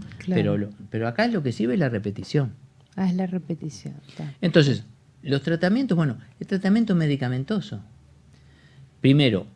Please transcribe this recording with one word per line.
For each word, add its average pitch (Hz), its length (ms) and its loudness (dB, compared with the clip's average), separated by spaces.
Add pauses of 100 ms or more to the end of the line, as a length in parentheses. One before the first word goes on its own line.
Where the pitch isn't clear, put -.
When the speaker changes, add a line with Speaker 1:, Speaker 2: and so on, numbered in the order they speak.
(180)
Speaker 1:
Claro. 185 180 -4
Speaker 2:
pero 104 220 2
lo, 101 120 -4 (200)
pero 113 180 -2
acá 208 200 0
lo 220 160 -2
que 123 100 -2
sirve 240 220 -2
es 190 40 2
la 143 100 2
repetición. 107 600 -2 (460)
Speaker 1:
Ah, 190 100 0
es 180 80 0
la 185 120 -2
repetición, 160 640 -8 (160)
está. 151 320 -12
Speaker 2:
Entonces, 143 420 4 (380)
los 139 220 -2
tratamientos, 185 520 0
bueno, 147 220 2 (220)
el - 80 -12
tratamiento 196 480 2
medicamentoso. 135 840 -2 (1200)
Primero, 131 440 4 (100)